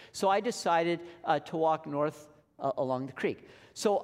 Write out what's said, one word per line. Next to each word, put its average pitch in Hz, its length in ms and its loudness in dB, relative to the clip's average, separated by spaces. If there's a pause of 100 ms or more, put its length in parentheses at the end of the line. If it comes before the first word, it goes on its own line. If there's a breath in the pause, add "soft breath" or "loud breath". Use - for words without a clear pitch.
(120 loud breath)
So - 160 0
I 202 120 4
decided, 170 600 0 (240 loud breath)
uh, 147 160 2
to - 160 -8
walk 160 300 2
north, 147 420 -2 (300)
uh, 139 200 -2
along 131 280 0
the 143 60 -10
creek. - 360 -4 (260 loud breath)
So 208 300 2